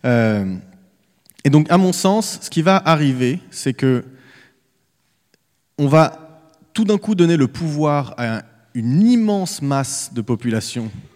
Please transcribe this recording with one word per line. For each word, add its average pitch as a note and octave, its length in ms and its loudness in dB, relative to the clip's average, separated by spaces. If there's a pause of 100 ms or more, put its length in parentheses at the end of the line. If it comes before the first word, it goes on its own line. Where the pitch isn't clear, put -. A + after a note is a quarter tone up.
Euh, G#2+ 500 0 (880)
et C#3 60 4
donc, D3+ 200 4
à F3 60 6
mon F#3 160 4
sens, G3+ 480 -2
ce - 100 -14
qui E3 120 -2
va F#3+ 140 4
arriver, D3 640 0 (120)
c'est - 240 -4
que B2+ 300 0 (1700)
on C#3+ 100 2
va - 520 2 (320)
tout A3 120 0
d'un G3+ 120 2
coup G#3 180 -4
donner E3+ 220 4
le C3+ 120 2
pouvoir D3 680 -4
à A2+ 280 -6 (280)
une B2 300 0
immense G#3+ 580 0
masse C#3 540 -4
de A#2+ 80 -6
population A2+ 680 -6 (260)